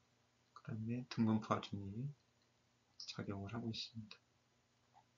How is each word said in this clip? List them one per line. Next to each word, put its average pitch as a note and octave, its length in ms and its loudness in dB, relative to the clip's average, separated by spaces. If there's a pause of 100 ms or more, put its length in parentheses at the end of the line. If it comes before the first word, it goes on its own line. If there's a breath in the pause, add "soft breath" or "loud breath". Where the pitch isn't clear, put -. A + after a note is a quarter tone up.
(540)
그 - 100 -18
다음에 A#2 460 -2
등분포 A2 440 6
하중이 G2+ 560 -2 (880)
작용을 G2 560 -4
하고 A#2 180 -2
있습니다. A2 460 -8 (1000)